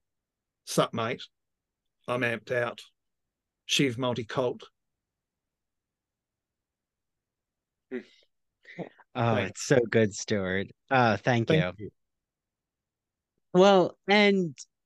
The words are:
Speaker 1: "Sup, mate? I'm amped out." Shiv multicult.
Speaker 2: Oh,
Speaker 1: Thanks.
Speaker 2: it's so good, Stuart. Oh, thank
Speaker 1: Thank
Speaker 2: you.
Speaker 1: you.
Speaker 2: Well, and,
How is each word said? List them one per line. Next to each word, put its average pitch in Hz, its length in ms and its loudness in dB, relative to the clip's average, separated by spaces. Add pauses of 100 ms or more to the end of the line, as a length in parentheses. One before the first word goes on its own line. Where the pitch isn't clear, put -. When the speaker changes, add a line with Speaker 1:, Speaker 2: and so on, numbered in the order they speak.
(640)
Speaker 1:
"Sup, - 280 -2
mate? 117 300 -6 (840)
I'm 123 160 -4
amped 117 300 -4
out." 120 300 -4 (840)
Shiv 131 300 0
multicult. 127 680 -4 (3250)
Speaker 2:
Oh, - 1400 -8
Speaker 1:
Thanks. 95 160 -2
Speaker 2:
it's - 120 -14
so 135 160 2 (100)
good, 110 240 0
Stuart. 95 540 -4 (240)
Oh, 117 260 2
thank 117 300 -2
Speaker 1:
Thank 95 320 -2
Speaker 2:
you. 104 60 -14
Speaker 1:
you. - 60 -14 (1600)
Speaker 2:
Well, 185 440 6 (100)
and, 196 500 2 (280)